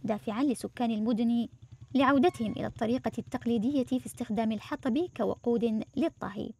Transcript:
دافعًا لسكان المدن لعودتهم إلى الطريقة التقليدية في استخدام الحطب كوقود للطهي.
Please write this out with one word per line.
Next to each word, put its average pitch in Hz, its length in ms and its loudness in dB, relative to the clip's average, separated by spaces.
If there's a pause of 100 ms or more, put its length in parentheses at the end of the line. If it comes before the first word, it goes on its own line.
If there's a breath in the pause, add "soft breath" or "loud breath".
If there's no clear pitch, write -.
دافعًا 214 400 -2
لسكان 247 480 0
المدن 233 560 2 (480)
لعودتهم 269 560 4
إلى - 160 -4
الطريقة 233 500 -2
التقليدية 233 640 0
في 247 220 -2
استخدام 220 460 -2
الحطب 269 560 -2 (100)
كوقود 220 680 0 (120)
للطهي. 208 540 -4 (100)